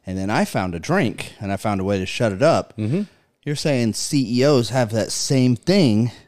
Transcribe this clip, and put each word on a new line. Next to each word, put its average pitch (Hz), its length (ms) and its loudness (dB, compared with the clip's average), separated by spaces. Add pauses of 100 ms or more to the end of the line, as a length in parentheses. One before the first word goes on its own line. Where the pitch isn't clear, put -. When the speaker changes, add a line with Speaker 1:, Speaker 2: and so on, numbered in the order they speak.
Speaker 1:
and 92 140 -6
then 95 120 -4
I 143 140 2
found 95 300 -4
a 85 60 -6
drink, 151 580 -2
and 98 140 -6
I 98 40 -2
found 101 240 -2
a 92 40 -2
way 101 140 0
to 95 80 -2
shut 113 260 -2
it 95 100 -2
up. 135 340 2
Speaker 2:
Mm-hmm. 110 260 -2 (420)
Speaker 1:
You're 147 120 -4
saying 123 360 0
C 123 480 -2
E 127 40 4
Os 127 260 4
have 117 200 0
that 110 220 -2
same 127 420 2
thing, 120 560 2 (180)